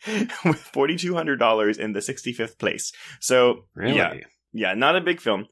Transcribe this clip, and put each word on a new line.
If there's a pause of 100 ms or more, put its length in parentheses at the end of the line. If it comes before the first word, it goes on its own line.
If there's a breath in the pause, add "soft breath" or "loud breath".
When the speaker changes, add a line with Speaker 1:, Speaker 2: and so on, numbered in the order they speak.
Speaker 1:
<laughs> (380 loud breath)
with
forty-two
hundred
dollars
in
the
sixty-fifth
place. (280 loud breath)
So, (100)
Speaker 2:
Really?
Speaker 1:
yeah. (380)
Yeah,
not
a
big
film.